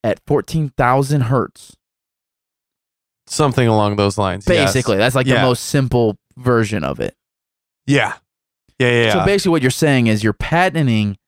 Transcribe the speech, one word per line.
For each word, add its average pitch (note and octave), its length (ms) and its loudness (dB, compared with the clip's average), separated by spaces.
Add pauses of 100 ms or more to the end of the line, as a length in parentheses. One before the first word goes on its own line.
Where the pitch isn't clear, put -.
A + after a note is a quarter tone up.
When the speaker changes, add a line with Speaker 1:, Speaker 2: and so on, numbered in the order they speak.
Speaker 1:
at A2 240 -4
fourteen D3 500 -2
thousand C3+ 460 0
hertz. - 540 -4 (1500)
Speaker 2:
Something C3 420 0
along G#2 280 2
those G2+ 220 0
lines, G2 300 -4
yes. G2 240 2
Speaker 1:
Basically, A#2+ 240 0
that's B2 180 0
like C3 120 0
the B2+ 80 2
Speaker 2:
Yeah. A#2 80 2
Speaker 1:
most B2 220 0
simple A#2+ 540 0 (180)
version A2+ 460 -2
of C#2 160 -6
it. - 180 -6 (720)
Speaker 2:
Yeah. C3+ 280 0 (640)
Yeah, B2 120 2
yeah, A#2 220 2
Speaker 1:
So F#2+ 60 2
Speaker 2:
yeah. F#2+ 60 0
Speaker 1:
basically G3 260 0
what D#3+ 120 2
you're B2+ 100 2
saying C3+ 340 2
is G#2+ 160 0
you're G#2+ 100 0
patenting C#3 960 -2